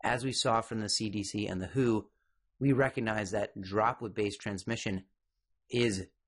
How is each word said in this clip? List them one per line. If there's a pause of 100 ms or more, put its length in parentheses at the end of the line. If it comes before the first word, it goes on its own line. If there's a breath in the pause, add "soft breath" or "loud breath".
As
we
saw
from
the
C
D
C
and
the
who, (520)
we
recognize
that
droplet-based
transmission (680)
is (200)